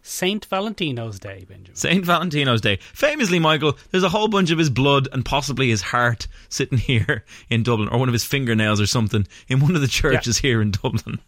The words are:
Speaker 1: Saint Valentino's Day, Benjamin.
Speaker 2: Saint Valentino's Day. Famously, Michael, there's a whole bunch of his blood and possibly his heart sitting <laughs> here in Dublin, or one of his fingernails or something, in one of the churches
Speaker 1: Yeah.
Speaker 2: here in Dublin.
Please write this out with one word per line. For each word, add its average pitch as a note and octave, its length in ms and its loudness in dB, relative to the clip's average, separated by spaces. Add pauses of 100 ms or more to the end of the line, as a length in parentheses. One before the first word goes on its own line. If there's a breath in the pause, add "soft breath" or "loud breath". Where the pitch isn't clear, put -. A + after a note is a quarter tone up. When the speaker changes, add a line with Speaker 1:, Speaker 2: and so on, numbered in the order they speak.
Speaker 1:
Saint G3+ 440 -4
Valentino's D3 720 -6
Day, G2 300 -16
Benjamin. - 260 -20
Speaker 2:
Saint F3 300 0
Valentino's D3 560 0
Day. G2+ 160 2 (160 loud breath)
Famously, C4 460 0
Michael, D#3 380 2 (140 loud breath)
there's F#3 120 2
a F#3 60 2
whole G#3+ 200 0
bunch F#3+ 220 2
of E3 60 2
his D#3+ 120 2
blood C3+ 420 2
and B2 140 -4
possibly C3+ 440 -2
his A2 120 2
heart A#2+ 460 -2 (200 soft breath)
sitting C3+ 300 -2
<laughs> - 0 -
here A2+ 480 0 (240 loud breath)
in A#2 140 0
Dublin, A2 260 0
or A#2+ 100 0
one C3 80 2
of A#2+ 60 0
his A2+ 100 -2
fingernails A2 560 0
or G2+ 80 2
something, G#2+ 400 0 (220 loud breath)
in C3 100 2
one D3+ 160 4
of D3+ 60 2
the C3+ 60 0
churches - 540 0
Speaker 1:
Yeah. - 80 2
Speaker 2:
here A2+ 120 2
in G#2 100 2
Dublin. A2+ 560 -4